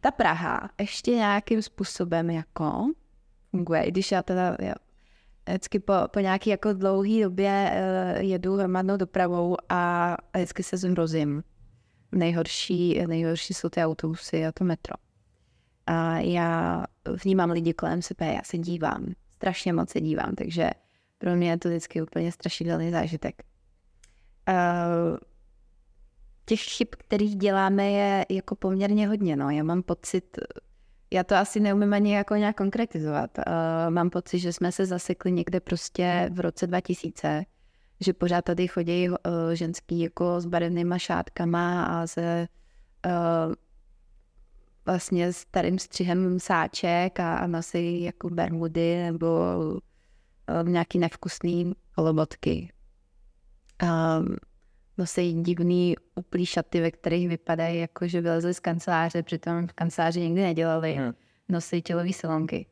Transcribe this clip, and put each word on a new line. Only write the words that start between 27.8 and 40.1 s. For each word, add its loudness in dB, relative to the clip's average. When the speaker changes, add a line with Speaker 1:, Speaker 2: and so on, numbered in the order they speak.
Speaker 1:
je 2
jako -2
poměrně 2
hodně, 2
no. 0
Já 0
mám 2
pocit, -4
já 2
to 2
asi 2
neumím 4
ani 4
jako 2
nějak 2
konkretizovat. -2
Eh, -4
mám 2
pocit, -4
že -2
jsme 0
se 0
zasekli -2
někde 0
prostě 0
v -6
roce -2
dva 0
tisíce, -4
že 2
pořád 2
tady 0
chodí, 0
eh, 0
ženský -4
jako 0